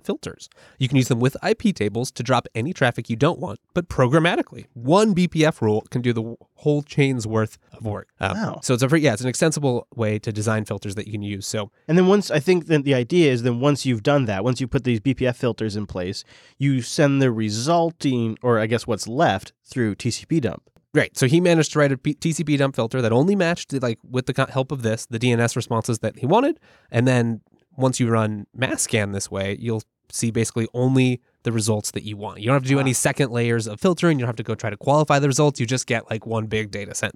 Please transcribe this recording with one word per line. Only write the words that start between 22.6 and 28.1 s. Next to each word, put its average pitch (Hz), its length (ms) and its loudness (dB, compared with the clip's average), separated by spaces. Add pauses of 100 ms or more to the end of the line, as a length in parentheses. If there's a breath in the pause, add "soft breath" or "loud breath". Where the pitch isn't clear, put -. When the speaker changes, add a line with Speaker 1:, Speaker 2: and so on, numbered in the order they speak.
Speaker 1:
filter 123 280 -2
that 110 80 2
only 156 240 4
matched, 170 360 -2 (120)
like, 117 160 -2 (100)
with 127 160 -4
the 135 80 -2
co-, 135 140 0
help 135 240 -4
of 139 100 -6
this, 113 240 -2
the 113 140 -6
D 123 120 2
N 117 80 4
S 117 160 0
responses 117 440 -2
that - 180 -6
he - 80 -6
wanted. 254 340 2 (300 soft breath)
And 123 180 0
then 117 340 2 (340)
once 131 240 0
you 120 100 2
run 107 460 0